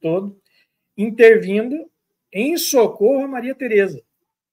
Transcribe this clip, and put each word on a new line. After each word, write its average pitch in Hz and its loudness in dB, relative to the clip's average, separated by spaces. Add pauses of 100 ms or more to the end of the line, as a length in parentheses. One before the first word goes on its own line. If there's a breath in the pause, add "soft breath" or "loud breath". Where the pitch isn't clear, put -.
todos, 190 -4 (600)
intervindo 220 2 (440)
em 277 -4
socorro 254 0
a 269 -8
Maria 262 -8
Teresa 202 -2 (500)